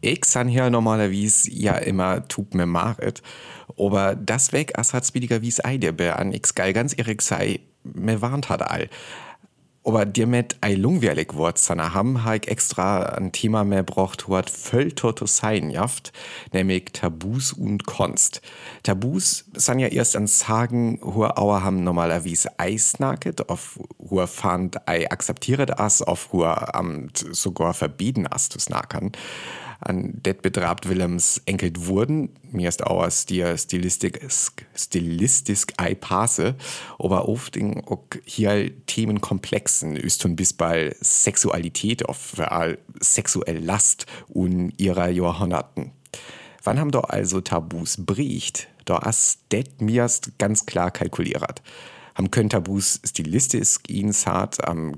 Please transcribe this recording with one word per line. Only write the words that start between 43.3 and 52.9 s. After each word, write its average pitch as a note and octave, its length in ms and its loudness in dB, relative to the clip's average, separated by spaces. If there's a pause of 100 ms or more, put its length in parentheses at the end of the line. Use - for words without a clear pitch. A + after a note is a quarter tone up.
Last G2 440 2 (220)
und F2+ 480 0
ihrer F2+ 320 2
Jahrhunderten. F2 840 -2 (720)
Wann A2+ 160 2
haben D3+ 100 0
doch C3+ 200 2
also F#2+ 300 0
Tabus E2 640 -4
bricht, - 680 -4 (160)
da F2 120 2
as - 400 2 (140)
det B2+ 280 -2
mirst A#2+ 600 2
ganz G#2+ 260 2
klar F2+ 240 2
kalkuliert. - 720 -4 (540)
Ham F#2+ 160 0
können G#2+ 180 4
Tabus G2 560 0